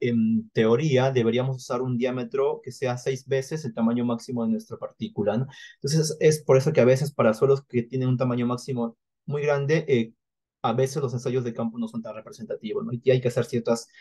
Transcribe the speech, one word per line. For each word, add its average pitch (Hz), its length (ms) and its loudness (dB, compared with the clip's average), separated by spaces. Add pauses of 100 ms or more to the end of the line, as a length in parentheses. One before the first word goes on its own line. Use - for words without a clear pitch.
En 113 500 0
teoría, 127 640 4
deberíamos 123 460 0
usar 127 220 -6
un 127 160 -2
diámetro 127 680 -2
que 131 80 -14
sea 123 260 -4
seis 135 260 -6
veces 135 400 -4
el 117 80 -6
tamaño 117 320 2
máximo 120 400 -4
de 113 60 0
nuestra 110 280 -4
partícula, 104 580 -4
¿no? 131 100 -2 (300)
Entonces, 151 420 -2
es 156 240 2
por 135 140 6
eso 131 160 2
que - 80 4
a 117 40 8
veces 131 280 4
para 113 220 2
suelos 135 340 2
que 120 160 -2
tienen 127 240 -2
un 127 80 2
tamaño 123 320 0
máximo 120 480 -4 (300)
muy 143 160 -4
grande, 147 440 2
eh, 117 260 2 (500)
a 120 100 0
veces 131 280 0
los 127 120 -2
ensayos 123 320 -2
de 117 100 -6
campo 117 240 -6
no 117 80 -4
son 110 160 -8
tan 107 140 -10
representativos, 107 680 -8
¿no? 117 80 -6
Y 127 200 2
hay 127 80 4
que 123 80 0
hacer 117 160 -2
ciertas, 117 420 -2 (140)